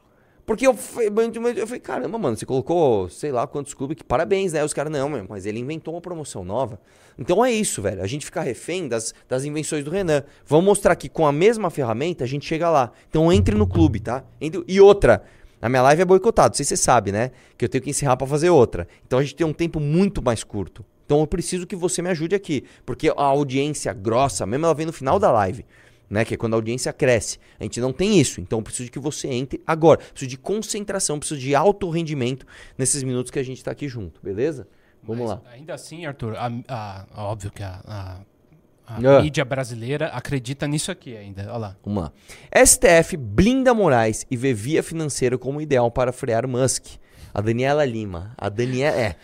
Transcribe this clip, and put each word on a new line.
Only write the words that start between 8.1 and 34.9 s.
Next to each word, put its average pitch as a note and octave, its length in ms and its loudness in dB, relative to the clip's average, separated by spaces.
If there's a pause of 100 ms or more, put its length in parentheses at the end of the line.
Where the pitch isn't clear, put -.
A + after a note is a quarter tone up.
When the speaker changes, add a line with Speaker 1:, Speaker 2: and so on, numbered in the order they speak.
Speaker 1:
fica - 180 -10
refém D#3 460 -6
das, A2+ 260 -6 (140)
das C3 160 -2
invenções D3 400 -4
do D3+ 80 -8
Renan. D#3+ 320 2 (220)
Vamos D#3 200 4
mostrar G3 300 4
que - 140 -8
com D#3+ 180 2
a C#3+ 60 4
mesma G3 360 2
ferramenta C#3 540 -2
a A#2+ 40 -2
gente C#3 180 -8
chega E3 240 -2
lá. C3+ 220 2 (180)
Então D#3+ 240 4
entre G#3 220 4
no G#3+ 120 2
clube, E3 320 4
tá? A#2+ 240 -6 (160)
Entre, D#3+ 300 -6
e F#3+ 100 4
outra, G3 440 8 (380)
a A2 60 0
minha B2+ 140 4
live D3+ 220 4
é - 20 0
boicotada, F#3 440 6
não G#2+ 60 -4
sei C#3+ 80 -4
se - 140 -2
você - 0 -
sabe, G#2+ 340 4
né? A#2 200 -2 (260)
Que B2 80 -2
eu A#2 40 0
tenho - 140 -2
que - 60 -8
encerrar C#3 260 0
pra C3+ 120 -2
fazer D3+ 220 2
outra. A2 380 4 (180)
Então B2+ 140 0
a C#3+ 40 2
gente C#3 120 -8
tem E3 100 0
um D#3 60 0
tempo D#3+ 300 -4
muito F3 400 0
mais A#2 240 0
curto. G2+ 400 -10 (200)
Então D3 140 4
eu D3+ 80 2
preciso F3+ 400 -4
que - 80 -10
você E3+ 260 -4
me F3 80 -2
ajude E3+ 260 -2
aqui, D#3 280 -4 (220)
porque C3 240 -2
a - 40 2 (100)
audiência C#3 680 0
grossa A2 540 0
mesmo, C3 200 -2
ela D#3+ 100 4
vem D#3 100 -6
no D#3+ 80 -6
final C3+ 240 0
da G3 140 4
live, G2 340 0 (420)
né? G#2+ 160 0
Que A2 120 -6
é - 20 -2
quando A2+ 160 -2
a A2 40 2
audiência A#2 360 -4
cresce. B2 460 0 (200)
A - 40 -10
gente A2+ 180 -6
não B2+ 100 0
tem F#3 280 4
isso, - 200 2
então A2 200 -4
eu G#2+ 40 -4
preciso - 280 -12
que - 80 -12
você D3 280 -6
entre C3+ 380 -6
agora. D#3 320 6
Preciso - 320 -10
de C3 80 -12
concentração, G#3 800 -4
preciso D3 240 -8
de C3+ 140 0
alto F#3+ 340 2
rendimento D3 560 -4 (320)
nesses C3 240 -2
minutos B2+ 300 -4
que D3 80 -6
a C3+ 40 -2
gente B2+ 200 -12
tá - 80 -8
aqui - 160 -10
junto, A2 340 -12
beleza? A2 460 -4 (360)